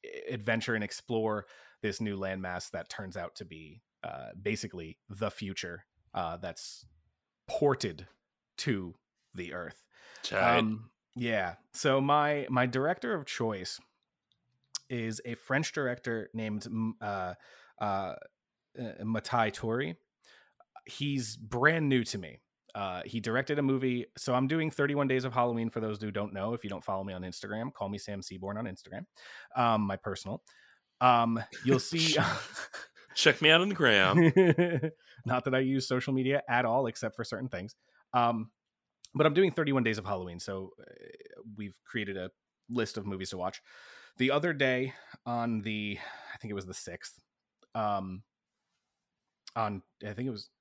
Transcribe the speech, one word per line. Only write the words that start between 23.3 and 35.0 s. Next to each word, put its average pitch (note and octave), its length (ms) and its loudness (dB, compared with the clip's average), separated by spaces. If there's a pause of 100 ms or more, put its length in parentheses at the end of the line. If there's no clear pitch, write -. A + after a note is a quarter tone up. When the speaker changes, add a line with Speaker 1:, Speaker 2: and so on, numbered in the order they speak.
Speaker 1:
a D3 40 0
movie. C3 440 2 (120)
So - 160 -2
I'm C3 140 4
doing D#3 220 2
thirty-one C#3+ 380 0
Days B2+ 160 2
of B2+ 100 -4
Halloween, A#2+ 360 2
for A#2 100 -4
those G#2+ 220 -4
who G#2+ 100 -4
don't G2+ 220 -4
know. G2+ 200 -2
If A#2 100 -6
you G2+ 60 -8
don't F#2 140 -8
follow G2 220 -4
me G2 80 -6
on F2+ 80 -8
Instagram, G#2 520 -6
call G2+ 140 -6
me G2+ 100 -6
Sam G2 240 -8
Seaborn F#2+ 360 -8
on A2+ 80 -6
Instagram, G2 400 -12 (500)
um, A#2 260 6
my G2 140 0
personal. G2 480 -6 (560)
Um, A#2 420 6 (220)
you'll C3 160 4
see E3 380 2 (500)
Speaker 2:
<laughs> - 480 -16
Check - 260 6
me D#3 80 8
out E3 120 10
on G3 80 2
the G3 60 0
gram. B2 600 8
Speaker 1:
<laughs> E3+ 880 2